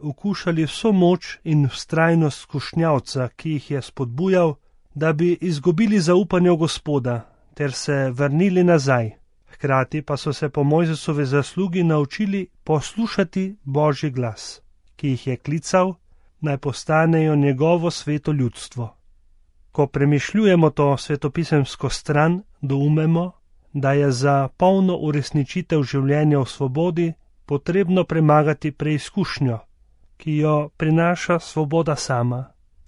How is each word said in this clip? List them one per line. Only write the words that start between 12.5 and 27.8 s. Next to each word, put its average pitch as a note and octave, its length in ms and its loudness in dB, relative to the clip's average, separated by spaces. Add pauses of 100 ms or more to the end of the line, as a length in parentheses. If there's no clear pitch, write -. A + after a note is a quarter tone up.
poslušati F#3+ 1000 -4
Božji D3 460 0
glas, B2 520 -8 (340)
ki D3 120 -6
jih C3 200 -2
je B2+ 100 -4
klical, F3+ 560 -2 (480)
naj C#3+ 160 -2
postanejo D#3 800 0
njegovo D#3 560 2
sveto D3+ 400 -6
ljudstvo. B2 680 -6 (720)
Ko C#3+ 160 2
premišljujemo D#3 840 2
to C#3+ 280 0
svetopisemsko D3 920 -2
stran, D#3+ 520 0 (200)
doumemo, D#3 720 0 (420)
da C3+ 180 0
je C#3+ 200 2
za C3+ 360 0 (100)
polno F#3 400 2
uresničitev D3+ 840 -2
življenja C#3+ 560 2
v C3 60 0
svobodi D#3+ 680 -2 (380)
potrebno F3+ 520 0